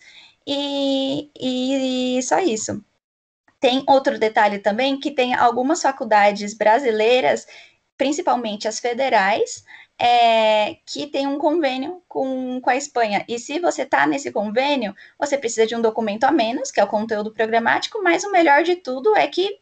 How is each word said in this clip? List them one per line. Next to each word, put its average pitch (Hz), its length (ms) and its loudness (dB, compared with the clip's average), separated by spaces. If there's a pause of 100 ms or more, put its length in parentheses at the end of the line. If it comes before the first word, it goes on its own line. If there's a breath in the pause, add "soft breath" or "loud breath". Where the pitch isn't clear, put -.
(440 loud breath)
e, 277 920 -2
e 254 840 -2
só 311 160 0
isso. 220 440 -4 (760)
Tem 269 260 2
outro 269 320 4
detalhe 214 400 2
também, 247 400 0
que 285 140 -6
tem 247 200 0
algumas 247 480 2
faculdades 208 720 2
brasileiras, 233 920 2 (500 loud breath)
principalmente 247 720 -2
as 220 140 -6
federais, 240 840 0 (320 loud breath)
é, 226 880 4
que 285 220 -10
tem 277 220 -2
um 277 100 -4
convênio 302 720 -2
com, 262 520 -6
com 247 80 -8
a 247 80 2
Espanha. 233 520 -2
E 233 100 -6
se 285 220 -8
você 302 260 -2
tá 277 200 0
nesse 277 260 -4
convênio, 233 640 -2 (220 loud breath)
você 294 220 -2
precisa 226 280 0
de 233 100 -4
um 233 40 -4
documento 220 440 -2
a 277 80 4
menos, 269 400 0
que - 80 2
é 202 40 6
o 202 40 0
conteúdo 214 440 -4
programático, 233 720 -2
mas 349 220 2
o 403 80 -8
melhor 330 320 4
de 349 100 0
tudo 277 420 0
é 294 120 2
que 370 200 -2 (140)